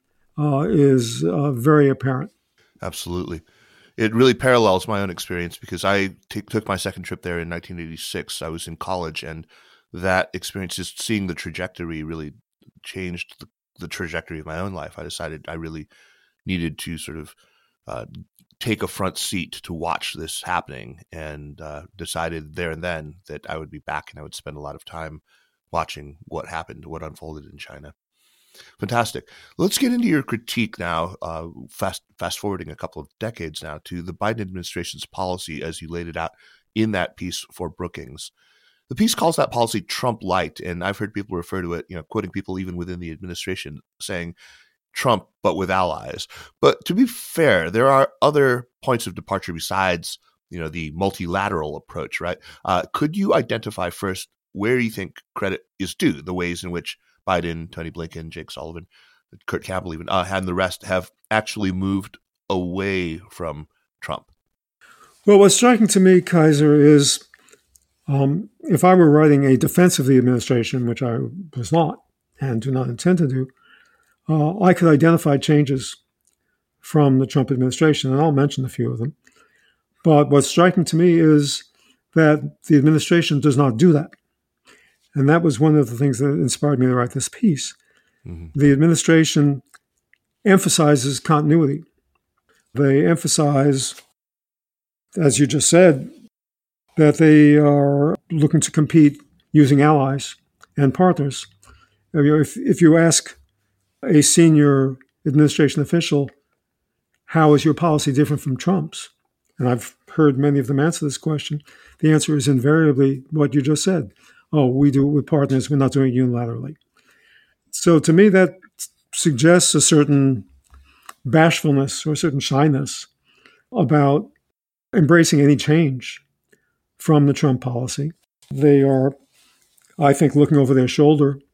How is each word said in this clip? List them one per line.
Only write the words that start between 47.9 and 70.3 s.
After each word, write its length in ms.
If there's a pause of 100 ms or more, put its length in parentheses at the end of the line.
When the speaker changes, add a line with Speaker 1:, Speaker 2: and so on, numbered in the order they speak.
Speaker 2:
other 440 (160)
points 220
of 80
departure 400
besides, 640 (320)
you 100
know, 100
the 260
multilateral 840
approach, 420
right? 200 (260)
Uh, 160 (120)
could 220
you 200
identify 560
first 360 (260)
where 260
you 100
think 280 (180)
credit 260 (160)
is 160
due, 300
the 100
ways 300
in 80
which 260 (300)
Biden, 440
Tony 200
Blinken, 380
Jake 200
Sullivan, 380 (580)
Kurt 180
Campbell 300
even, 160
uh, 180
and 200
the 80
rest 260
have 300 (180)
actually 420
moved 460 (320)
away 680 (100)
from 380 (340)
Trump? 300 (960)
Speaker 1:
Well, 100
what's 160
striking 320
to 140
me, 220
Kaiser, 520
is, 500 (840)
um, 420 (120)
if 220
I 120
were 160
writing 340
a 120
defense 420
of 80
the 100
administration, 720